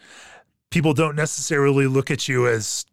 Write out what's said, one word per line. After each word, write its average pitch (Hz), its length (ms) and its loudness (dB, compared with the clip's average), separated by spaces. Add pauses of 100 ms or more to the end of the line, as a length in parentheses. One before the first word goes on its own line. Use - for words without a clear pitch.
(680)
people 160 240 2
don't 151 220 0
necessarily 143 720 0
look 131 220 0
at - 180 -4
you 127 200 2
as 113 460 -2